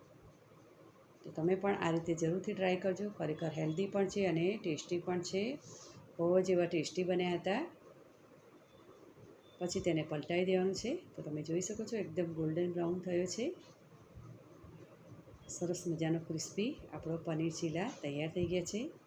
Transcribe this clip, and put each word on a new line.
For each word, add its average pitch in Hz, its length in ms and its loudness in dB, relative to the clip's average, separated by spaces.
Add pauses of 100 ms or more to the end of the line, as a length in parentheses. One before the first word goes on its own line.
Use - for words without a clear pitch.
(1200)
તો 156 140 -12
તમે 170 260 6
પણ 196 240 4
આ 165 100 4
રીતે 165 260 2
જરૂરથી 185 340 0
ટ્રાય 185 280 4
કરજો. 196 240 0 (100)
ખરેખર 156 420 -2
હેલ્ધી 160 340 0
પણ 196 200 4
છે 202 80 0 (100)
અને 165 140 4 (180)
ટેસ્ટી 175 420 -2
પણ 180 240 0
છે. 190 140 0 (720)
બહુ 170 100 2 (200)
જ - 100 -4
એવા 175 160 4
ટેસ્ટી 175 380 0
બન્યા 180 300 4
હતા. 196 220 0 (2000)
પછી 180 280 -2
તેને 160 220 4
પલટાવી 170 420 0
દેવાનું 185 300 4
છે. 226 100 -2 (220)
તો - 140 -14
તમે 151 220 -4
જોઈ 175 180 2
શકો 220 220 -4
છો 233 140 -4
એકદમ 165 260 0 (100)
ગોલ્ડન 165 360 2
બ્રાઉન 175 300 0
થયો 180 300 2
છે. 226 100 0 (2000)
સરસ 175 260 -2 (100)
મજાનો 160 360 2
ક્રિસ્પી 196 440 -2 (240)
આપણો 160 200 -4 (120)
પનીર 160 320 0
ચીલા 170 300 0 (120)
તૈયાર 147 340 -2
થઈ 175 180 2
ગયા 180 200 0
છે. 214 80 -2 (260)